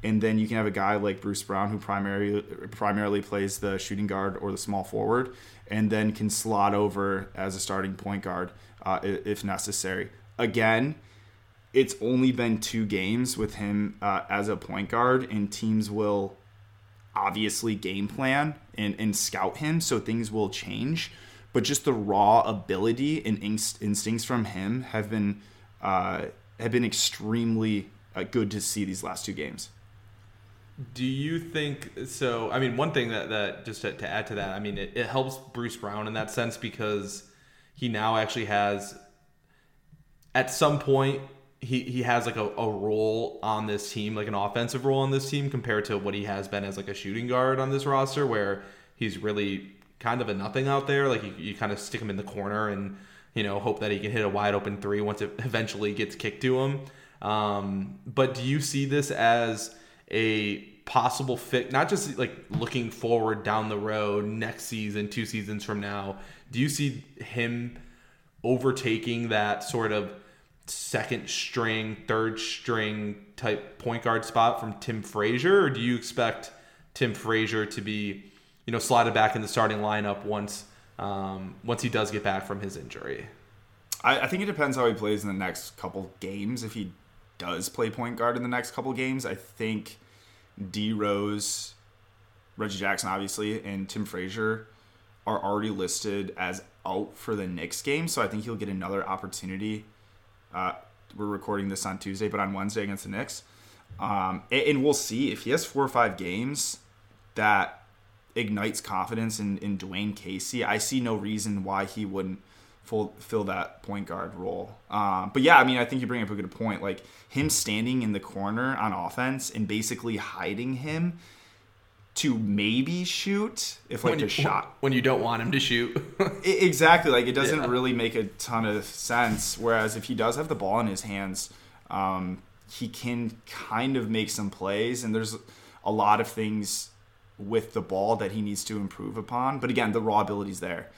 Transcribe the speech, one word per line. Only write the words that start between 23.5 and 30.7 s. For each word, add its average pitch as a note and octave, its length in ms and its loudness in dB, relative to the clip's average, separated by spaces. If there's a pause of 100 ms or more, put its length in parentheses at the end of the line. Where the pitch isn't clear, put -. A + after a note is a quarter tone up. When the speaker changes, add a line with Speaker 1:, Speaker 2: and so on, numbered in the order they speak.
Speaker 1:
instincts A2 420 0
from A#2+ 220 0
him G2+ 380 -4
have G#2+ 260 -4
been, G2+ 320 0 (400)
uh, F#2 440 0 (340)
have A2+ 120 0
been B2 140 4
extremely, A2 1040 0 (260)
uh, G2 80 -2
good A2 280 0
to G#2+ 100 -2
see G#2 240 -2
these F#2 160 -4
last F2 240 -6
two G2 80 -6
games. - 360 -8 (1200)